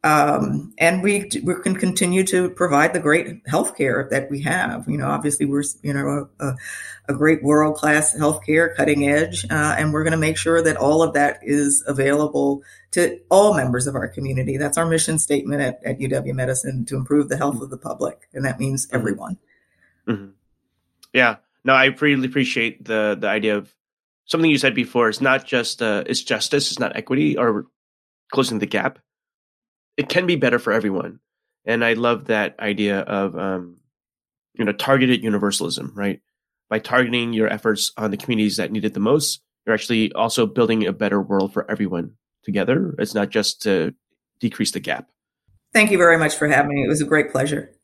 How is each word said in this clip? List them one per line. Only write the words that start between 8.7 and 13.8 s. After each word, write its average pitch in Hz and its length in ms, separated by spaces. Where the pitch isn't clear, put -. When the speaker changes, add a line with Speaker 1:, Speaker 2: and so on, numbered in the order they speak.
Speaker 1:
cutting 143 320
edge, 151 440
uh, 151 260
and 151 160
we're 151 100
gonna 160 140
make 160 200
sure 165 260
that 160 140
all 151 260
of 160 100
that 143 300
is 143 420
available 139 760
to 175 280
all 202 240
members 123 320